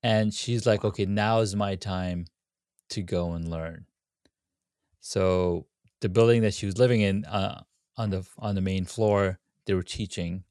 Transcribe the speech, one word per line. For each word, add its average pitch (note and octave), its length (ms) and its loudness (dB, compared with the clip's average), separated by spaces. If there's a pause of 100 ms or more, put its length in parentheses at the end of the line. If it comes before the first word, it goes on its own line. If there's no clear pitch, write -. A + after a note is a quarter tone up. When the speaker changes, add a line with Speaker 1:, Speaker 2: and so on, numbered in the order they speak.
Speaker 1:
And A2 300 2
she's A#2+ 320 -4
like, G#2+ 180 4
Speaker 2:
Wow. G#2+ 60 2
Speaker 1:
"Okay, G2+ 160 -2
now G#2+ 340 2
is G2+ 160 0
my G2+ 200 -2
time F2+ 500 -4 (640)
to A2 140 -6
go E2+ 300 -2
and E2 160 -6
learn." E2 360 -8 (1120)
So F#2 680 0 (340)
the G#2+ 80 -2
building A2+ 320 6
that G#2 120 2
she - 120 -6
was F#2+ 120 -4
living A#2+ 240 4
in, G2+ 240 2
uh, G2 380 -4 (340)
on A2 140 -2
the, F#2 160 -4 (120)
on G#2 160 -2
the F#2+ 60 0
main F#2+ 240 -2
floor, G2+ 540 2 (260)
they G2+ 80 0
were F2+ 100 0
teaching. F#2 680 -8